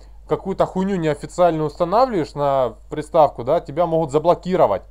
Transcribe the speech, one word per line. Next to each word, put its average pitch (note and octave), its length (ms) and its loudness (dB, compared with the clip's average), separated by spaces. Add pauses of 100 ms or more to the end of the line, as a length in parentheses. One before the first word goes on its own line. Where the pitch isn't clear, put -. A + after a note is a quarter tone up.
(280)
какую-то E3+ 380 -2
хуйню F#3+ 300 -4
неофициально D#3+ 680 0
устанавливаешь F3+ 680 0
на C#3 420 0 (140)
приставку, D3 540 0
да, D#3 160 0
тебя E3 260 -2
могут D#3+ 260 0
заблокировать. D#3 800 2